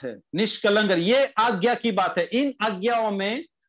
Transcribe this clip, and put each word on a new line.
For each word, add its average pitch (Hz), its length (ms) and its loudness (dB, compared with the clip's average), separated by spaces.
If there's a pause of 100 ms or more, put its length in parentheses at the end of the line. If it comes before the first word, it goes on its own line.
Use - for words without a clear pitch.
है, 117 160 -10 (140)
निष्कलंक, 208 560 2
ये 208 360 4
आज्ञा 214 480 0
की 233 180 -2
बात 185 260 0
है। 170 60 0
इन 254 380 -2
आज्ञाओं 220 480 0
में 202 340 -4 (240)